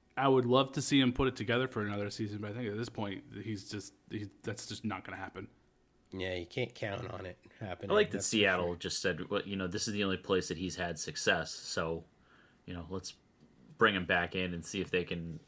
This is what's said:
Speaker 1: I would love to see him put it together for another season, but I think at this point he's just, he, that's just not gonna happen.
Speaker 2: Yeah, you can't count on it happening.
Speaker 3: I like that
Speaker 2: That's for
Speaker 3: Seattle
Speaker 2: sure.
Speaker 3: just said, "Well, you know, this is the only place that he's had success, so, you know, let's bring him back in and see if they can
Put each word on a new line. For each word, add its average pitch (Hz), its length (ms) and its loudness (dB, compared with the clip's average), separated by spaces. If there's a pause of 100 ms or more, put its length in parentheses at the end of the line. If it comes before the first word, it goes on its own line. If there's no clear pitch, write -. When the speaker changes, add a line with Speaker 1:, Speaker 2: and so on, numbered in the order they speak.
(160)
Speaker 1:
I 135 120 6
would 131 180 8
love 131 260 6
to 143 100 0
see 139 180 6
him 127 120 6
put 131 140 2
it 127 100 0
together 120 320 2
for 110 140 -2
another 101 280 -2
season, 104 280 -6
but 104 140 -6
I - 20 -6
think 120 140 -4
at 101 80 -4
this 117 120 -4
point 101 340 -4 (200)
he's 104 260 -6
just, - 240 -8 (180)
he, 104 180 -6 (140)
that's 110 240 -8
just - 180 -10
not 98 200 -4
gonna 92 120 -10
happen. 95 320 -10 (640)
Speaker 2:
Yeah, 92 220 -2
you 87 120 -4
can't 123 280 -4
count 98 380 -6
on 92 140 -8
it 87 100 -12 (240)
happening. 98 300 -6
Speaker 3:
I 196 40 4
like 107 160 4
that 98 80 -4
Speaker 2:
That's - 100 0
for 113 80 2
Speaker 3:
Seattle 92 320 6
Speaker 2:
sure. 87 80 -2
Speaker 3:
just 87 240 -4
said, 85 300 -2
"Well, 101 140 0
you 98 120 -6
know, 95 100 -2
this 95 220 -2
is 104 60 -2
the 104 100 0
only 95 120 0
place 92 320 0
that 90 80 -2
he's 87 200 -4
had 85 220 -4
success, 82 540 0
so, 82 520 -4 (600)
you 92 100 -10
know, 85 160 -8
let's 92 240 -8 (640)
bring 110 160 6
him 90 120 0
back 87 280 2
in 92 200 -2
and 82 100 -6
see 98 160 -4
if 87 100 -2
they 90 140 2
can 82 440 -6